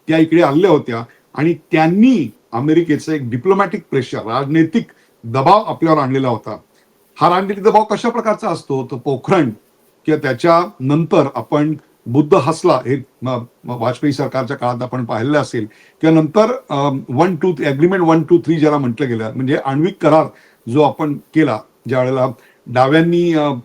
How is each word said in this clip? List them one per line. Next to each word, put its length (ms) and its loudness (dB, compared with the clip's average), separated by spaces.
त्या 100 2
इकडे 240 4
आलेल्या 300 4
होत्या 320 0
आणि 200 0
त्यांनी 800 2
अमेरिकेचं 600 0
एक 100 -4
डिप्लोमॅटिक 680 -2
प्रेशर, 260 -4
राजनैतिक 680 0
दबाव 400 0
आपल्यावर 360 -2
आणलेला 300 -2
होता. 280 -8
हा 200 2
राजनैतिक 280 -4
दबाव 200 4
कशा 260 -4
प्रकारचा 400 -4
असतो? 420 -6
तर 40 -8
पोखरण 540 0
किंवा 180 0
त्याच्यानंतर 1120 2
आपण 380 -2
बुद्ध 280 2
हसला, 520 2
हे 180 -4
म-, 80 -6
म-, 140 -4
वाजपेयी 500 -4
सरकारच्या 440 -4
काळात 260 -4
आपण 220 -6
पाहिलेलं 340 -2
असेल, 280 -4
किंवा 200 4
नंतर, 300 2
अ, 200 -2
वन 260 0
टू 180 -2
थ्री, 120 -6
agreement 400 0
वन 180 2
टू 140 2
थ्री 200 -2
ज्याला 200 2
म्हटलं 300 -2
गेलं, 280 -4
म्हणजे 200 -2
आण्विक 460 -2
करार 240 4
जो 120 2
आपण 320 0
केला, 460 -2
ज्या 120 -2
वेळेला 280 0
डाव्यांनी, 640 2
अ, 200 0